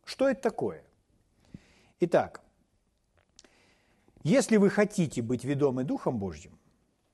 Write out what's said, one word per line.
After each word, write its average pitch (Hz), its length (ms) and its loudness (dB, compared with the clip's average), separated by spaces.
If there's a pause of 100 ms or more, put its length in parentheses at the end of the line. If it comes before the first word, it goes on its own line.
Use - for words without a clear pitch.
Что - 240 0
это 262 140 -2
такое? 104 420 -4 (1160)
Итак, 170 420 0 (1800)
если 220 320 4
вы 196 140 6
хотите 185 520 0
быть 120 220 -4
ведомы 135 400 0
Духом 156 340 -4
Божьим, 87 400 -10 (560)